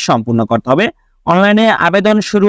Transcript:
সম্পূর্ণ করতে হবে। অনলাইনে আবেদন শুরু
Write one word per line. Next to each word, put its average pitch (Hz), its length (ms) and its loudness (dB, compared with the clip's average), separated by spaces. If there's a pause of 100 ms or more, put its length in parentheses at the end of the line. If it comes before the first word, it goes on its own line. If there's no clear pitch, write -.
সম্পূর্ণ 117 360 -2
করতে 113 240 -4
হবে। 156 180 0 (400)
অনলাইনে 202 400 2 (140)
আবেদন 190 400 0
শুরু 202 280 0